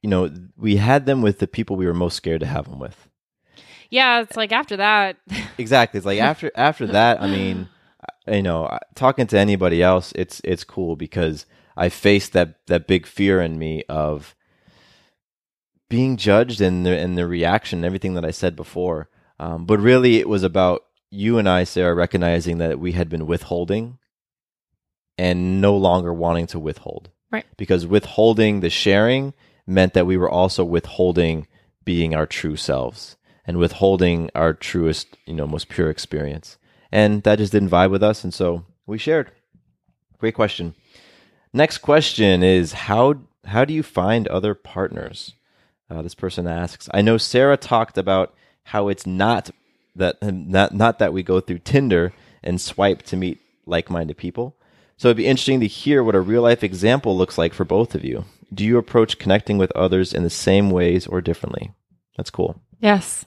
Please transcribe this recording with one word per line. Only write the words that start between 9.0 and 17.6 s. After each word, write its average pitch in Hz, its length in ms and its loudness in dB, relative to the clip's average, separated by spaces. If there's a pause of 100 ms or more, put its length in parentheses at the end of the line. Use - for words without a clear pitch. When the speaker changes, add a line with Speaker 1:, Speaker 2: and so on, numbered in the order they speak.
Speaker 1:
to 104 100 2
anybody 92 420 2
else, 90 360 2
it's, - 260 -8
it's 87 220 -4
cool 82 320 -6
because 80 500 -6 (300)
I 90 120 0
faced 101 440 2
that, 85 340 0
that 87 220 -2
big 92 180 0
fear 98 340 0
in 80 200 -4
me 80 280 -8
of 76 460 -6 (1500)
being 127 280 0
judged 104 440 2
and 90 260 2
the, 90 100 2
and 90 220 -4
the 87 80 -2
reaction 87 540 -2